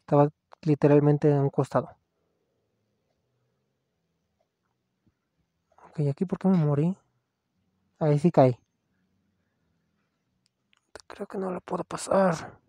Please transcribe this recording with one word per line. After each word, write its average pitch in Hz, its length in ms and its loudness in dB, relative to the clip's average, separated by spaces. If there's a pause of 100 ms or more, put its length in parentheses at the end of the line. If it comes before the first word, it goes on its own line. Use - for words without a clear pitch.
Estaba 147 280 2 (340)
literalmente 147 680 2
a 143 80 0
un 139 80 -2
costado. - 480 -4 (4000)
Ok, - 160 -14 (100)
¿aquí 139 160 -6
por 185 140 -6
qué 190 80 0
me 190 80 2
morí? 151 420 0 (1000)
Ahí 147 180 0
sí 160 140 0
caí. 131 260 4 (2500)
Creo - 220 -16
que - 100 -12
no 190 140 -8
lo 180 80 -10
puedo 180 240 -10
pasar. - 760 -2 (100)